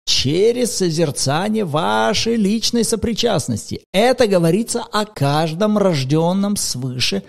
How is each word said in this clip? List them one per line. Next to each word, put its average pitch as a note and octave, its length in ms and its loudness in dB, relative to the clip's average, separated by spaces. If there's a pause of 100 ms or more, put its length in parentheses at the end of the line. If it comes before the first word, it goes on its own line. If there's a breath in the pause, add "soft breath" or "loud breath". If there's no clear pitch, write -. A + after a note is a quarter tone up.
через A3 680 2
созерцание E3+ 920 -2
вашей A3 720 0
личной A3 480 0
сопричастности. - 1080 -2
Это B3 340 2
говорится G3 560 2
о G#3 220 -4
каждом E3 720 0
рожденном F3+ 800 0
свыше B2 720 -4